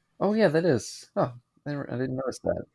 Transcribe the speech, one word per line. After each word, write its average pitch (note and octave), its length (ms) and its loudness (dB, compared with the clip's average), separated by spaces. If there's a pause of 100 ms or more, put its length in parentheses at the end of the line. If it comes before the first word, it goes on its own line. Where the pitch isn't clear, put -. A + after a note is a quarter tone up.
(200)
Oh, G3+ 140 2
yeah, G#3+ 140 6
that D#3+ 180 2
is. - 500 0
Oh, C#3 160 0 (340)
I C#3+ 60 -8
didn't, C#3+ 180 -6
I A#2+ 80 -4
didn't C3 180 -2
notice C3 240 -6
that. - 240 -2 (120)